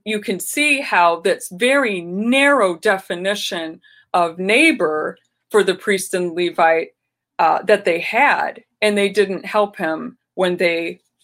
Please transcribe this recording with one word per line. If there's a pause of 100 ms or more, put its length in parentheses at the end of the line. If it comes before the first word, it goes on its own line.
you
can
see
how
that's
very
narrow
definition (320)
of
neighbor (340)
for
the
priest
and
Levite, (500)
uh,
that
they
had, (200)
and
they
didn't
help
him (160)
when
they, (240)